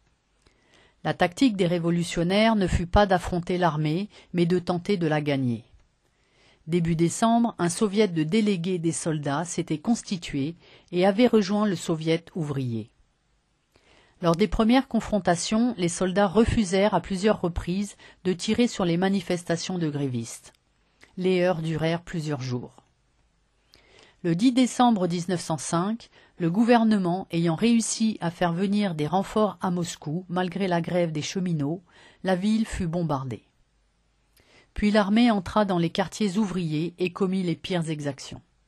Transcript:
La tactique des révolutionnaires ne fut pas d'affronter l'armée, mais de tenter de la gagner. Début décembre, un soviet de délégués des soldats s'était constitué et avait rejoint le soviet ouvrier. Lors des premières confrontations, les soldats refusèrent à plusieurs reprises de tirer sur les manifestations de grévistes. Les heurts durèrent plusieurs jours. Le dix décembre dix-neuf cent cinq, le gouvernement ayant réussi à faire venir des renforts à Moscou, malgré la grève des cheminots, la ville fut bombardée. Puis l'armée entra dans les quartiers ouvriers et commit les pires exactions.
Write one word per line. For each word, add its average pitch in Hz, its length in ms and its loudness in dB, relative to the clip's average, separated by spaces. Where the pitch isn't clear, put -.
La 156 80 -2
tactique 190 440 2
des 185 100 2
révolutionnaires 175 920 2
ne 190 100 2
fut 175 200 0
pas 208 180 4
d'affronter 180 540 -2
l'armée, 156 500 0
mais 175 140 2
de 180 120 2
tenter 175 380 -2
de 170 100 0
la 151 140 2
gagner. 135 440 -2
Début 170 300 0
décembre, 226 640 2
un 175 100 0
soviet 208 400 2
de 160 140 -2
délégués 185 560 0
des 165 120 0
soldats 151 540 -4
s'était 165 340 -4
constitué 170 800 -4
et 180 120 2
avait 202 220 4
rejoint 208 400 2
le 185 100 0
soviet 160 480 -2
ouvrier. 131 560 -4
Lors 170 120 4
des 202 140 2
premières 240 400 2
confrontations, 220 880 0
les 175 140 0
soldats 190 360 2
refusèrent 196 680 2
à 170 80 2
plusieurs 202 400 0
reprises 180 540 -4
de 185 80 0
tirer 220 340 0
sur 196 200 -2
les 170 100 2
manifestations 180 800 -2
de 160 140 -2
grévistes. 131 640 -6
Les 185 240 2
heurts 180 180 2
durèrent 160 420 -2
plusieurs 151 380 -6
jours. 123 360 -8
Le 170 120 0
dix 233 180 4
décembre 233 540 4
dix-neuf 175 360 -2
cent 156 160 -4
cinq, 196 500 -4
le 165 120 0
gouvernement 214 800 2
ayant 170 240 2
réussi 220 680 2
à 170 80 -2
faire 170 240 -2
venir 196 400 0
des 151 120 -2
renforts 190 540 0
à 190 100 -2
Moscou, 175 600 -6
malgré 185 360 -2
la 170 140 0
grève 170 320 0
des 151 100 -4
cheminots, 165 600 -2
la 185 100 2
ville 214 300 2
fut - 220 -6
bombardée. 147 580 -4
Puis 208 180 0
l'armée 214 400 4
entra 208 340 0
dans 185 140 -2
les 170 120 0
quartiers 196 460 -2
ouvriers 170 640 -2
et 180 140 -2
commit 190 320 -2
les 165 100 -2
pires 165 360 -4
exactions. 143 500 -8